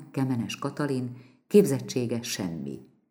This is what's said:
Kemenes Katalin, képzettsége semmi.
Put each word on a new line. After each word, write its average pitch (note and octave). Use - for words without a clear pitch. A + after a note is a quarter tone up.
Kemenes A#2
Katalin, C3
képzettsége B2
semmi. D2+